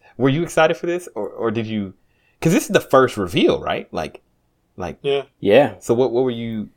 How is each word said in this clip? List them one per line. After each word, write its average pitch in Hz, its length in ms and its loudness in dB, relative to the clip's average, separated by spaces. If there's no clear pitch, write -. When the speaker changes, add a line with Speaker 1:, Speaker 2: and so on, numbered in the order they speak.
Speaker 1:
Were 127 140 2
you 156 120 0
excited 165 340 2
for - 100 -10
this, 175 280 -6
or, 104 140 -6
or 113 220 -4
did 110 160 -4
you? 104 280 -6
'Cause 165 120 2
this 240 120 2
is - 60 -10
the 180 100 4
first 131 360 2
reveal, 104 440 0
right? - 320 -8
Like, 78 300 -8
like, 87 260 -10
Speaker 2:
Yeah. 139 220 -2
Speaker 3:
Yeah. 123 420 4
Speaker 1:
so - 140 0
what, 120 180 0
what 127 120 0
were 127 60 -2
you, 113 460 -8